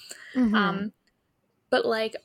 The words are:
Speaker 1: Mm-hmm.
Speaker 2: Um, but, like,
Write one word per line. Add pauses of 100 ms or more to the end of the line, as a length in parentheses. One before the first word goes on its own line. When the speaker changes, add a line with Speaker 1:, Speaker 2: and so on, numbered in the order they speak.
(360)
Speaker 1:
Mm-hmm.
Speaker 2:
Um, (760)
but,
like,